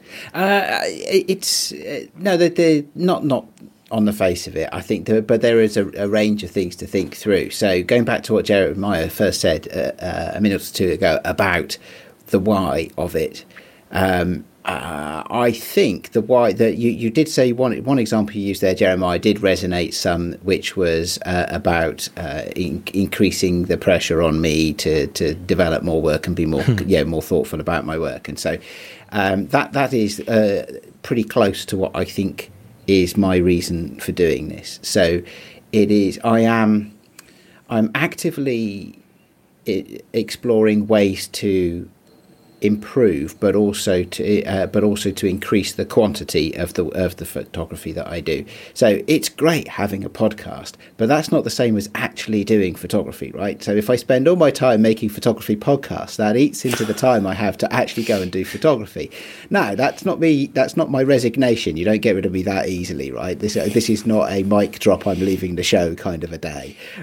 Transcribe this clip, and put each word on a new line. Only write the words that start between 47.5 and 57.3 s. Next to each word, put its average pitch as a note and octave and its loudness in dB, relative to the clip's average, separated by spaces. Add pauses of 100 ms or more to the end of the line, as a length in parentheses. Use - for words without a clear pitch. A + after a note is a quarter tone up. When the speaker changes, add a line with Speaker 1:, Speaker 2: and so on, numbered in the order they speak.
Speaker 1:
that D#2+ -8
I E2+ -8
do. D2 -4 (280)
So G#2+ 4
it's D3+ 2
great D#3+ 0
having G2 -6
a - -8
podcast, - -4 (220)
but A#2+ 2
that's D#3 2
not E3+ 2
the A#2+ -6
same A2+ 2
as G#2 -4
actually G#2+ -2
doing G2+ 2
photography, - -6
right? G2 -6
So G#2 -2
if G#2 0
I B2 4
spend C3 2
all F3+ 6
my D3+ 6
time B2 4
making A2 2
photography A2 -2
podcasts, - -2
that G#2+ 2
eats - 2
into A#2 -2
the G#2 -2
time A#2 2
I F#2 -2